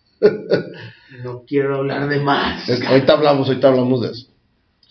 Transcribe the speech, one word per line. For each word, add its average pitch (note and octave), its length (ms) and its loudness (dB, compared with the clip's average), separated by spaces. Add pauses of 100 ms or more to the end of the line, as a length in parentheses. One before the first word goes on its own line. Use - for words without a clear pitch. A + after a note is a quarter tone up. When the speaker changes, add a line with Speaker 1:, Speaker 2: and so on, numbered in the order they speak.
(200)
Speaker 1:
<laughs> - 1040 -4
Speaker 2:
No B2 220 -12
quiero C#3 300 -2
hablar C#3 320 -4
de C#3+ 120 -2
más. C#3+ 500 -2
Speaker 1:
Es, A#2+ 160 0
ahorita C3+ 260 4
hablamos, D3 360 2
ahorita C3 200 2
hablamos B2+ 320 2
de G#2 120 -4
eso. - 140 -18 (640)